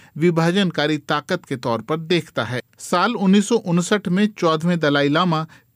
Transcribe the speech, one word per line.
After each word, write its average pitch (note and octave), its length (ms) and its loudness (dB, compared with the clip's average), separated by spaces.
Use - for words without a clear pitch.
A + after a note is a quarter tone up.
विभाजनकारी E3 800 0
ताकत D3+ 480 -4
के C#3 100 -8
तौर B2 260 -4
पर D3+ 160 -4
देखता D#3+ 460 -2
है। B2 180 -6
साल G3 380 -2
उन्नीस G3 320 4
सौ A#3 80 2
उनसठ F3+ 520 0
में F#3+ 200 2
चौदहवें E3+ 520 0
दलाई D3 300 2
लामा D#3+ 380 0